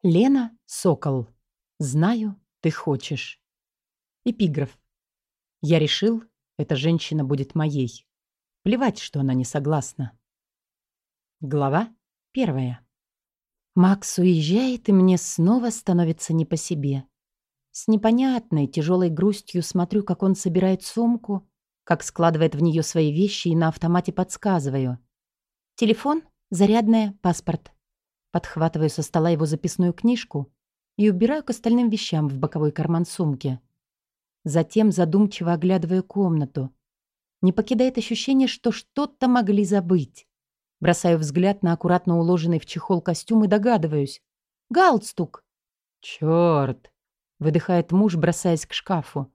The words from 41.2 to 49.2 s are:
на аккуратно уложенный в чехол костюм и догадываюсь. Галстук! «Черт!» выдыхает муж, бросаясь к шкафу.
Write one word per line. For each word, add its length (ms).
на 100
аккуратно 460
уложенный 400
в 80
чехол 340
костюм 440
и 20
догадываюсь. 760
Галстук! 760
«Черт!» 880
выдыхает 520
муж, 240
бросаясь 500
к 80
шкафу. 600